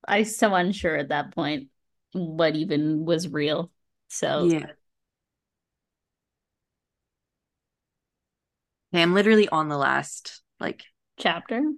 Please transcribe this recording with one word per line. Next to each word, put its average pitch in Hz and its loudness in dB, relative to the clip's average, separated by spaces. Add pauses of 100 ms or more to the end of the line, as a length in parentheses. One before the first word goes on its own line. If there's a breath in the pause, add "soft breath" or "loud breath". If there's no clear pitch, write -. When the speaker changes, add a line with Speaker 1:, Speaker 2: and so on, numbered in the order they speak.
Speaker 1:
I 202 2
was 220 -2
so 208 2
unsure 180 0
at 143 -4
that 147 -4
point 143 -6 (440)
what 160 0
even 156 0
was 170 0
real. 151 -2 (380)
So 151 -2
Speaker 2:
Yeah. 160 0 (4000)
Okay, 170 4
I'm 175 4
literally 208 6
on 156 0
the 147 -4
last, 135 -4 (180)
like, - -8 (340)
Speaker 1:
Chapter? 190 -2 (140)